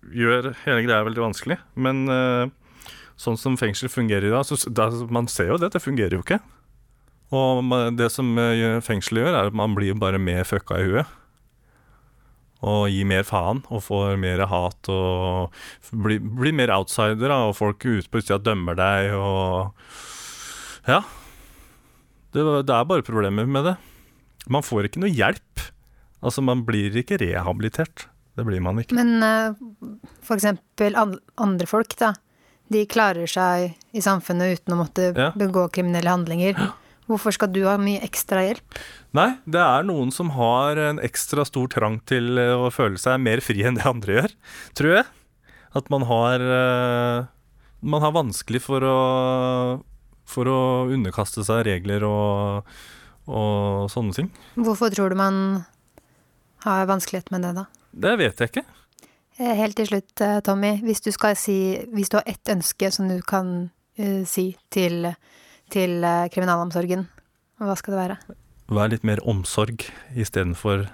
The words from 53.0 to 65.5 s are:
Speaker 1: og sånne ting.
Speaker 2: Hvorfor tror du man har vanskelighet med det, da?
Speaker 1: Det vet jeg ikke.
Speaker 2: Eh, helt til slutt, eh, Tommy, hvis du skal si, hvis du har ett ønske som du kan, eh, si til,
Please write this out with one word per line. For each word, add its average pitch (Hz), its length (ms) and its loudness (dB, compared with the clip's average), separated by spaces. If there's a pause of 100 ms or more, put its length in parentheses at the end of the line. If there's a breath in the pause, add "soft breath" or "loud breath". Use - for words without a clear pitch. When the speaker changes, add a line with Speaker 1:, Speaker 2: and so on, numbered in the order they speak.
Speaker 1:
og 101 680 0
sånne 107 240 -2
ting. 165 160 -2 (260 loud breath)
Speaker 2:
Hvorfor 226 380 0
tror 196 160 0
du 185 80 0
man 190 240 2 (1200 soft breath)
har 190 260 0
vanskelighet 190 440 -2
med 180 160 -2
det, 175 80 -4
da? 190 100 -6 (280)
Speaker 1:
Det - 260 0
vet 151 240 0
jeg - 80 0
ikke. 262 140 -4 (760 soft breath)
Speaker 2:
Eh, 240 160 0
helt 214 240 0
til 220 80 0
slutt, 196 340 -4
eh, 208 200 2
Tommy, 202 400 2
hvis 226 200 -2
du 214 120 -4
skal 208 260 0
si, 202 160 -2 (320)
hvis 208 240 -2
du 208 80 2
har - 80 -2
ett - 240 -8
ønske 190 420 0
som 196 160 -2
du 180 140 -2
kan, 180 480 -2 (220)
eh, 196 320 -2
si 185 260 -2 (160)
til, 175 400 0 (640 soft breath)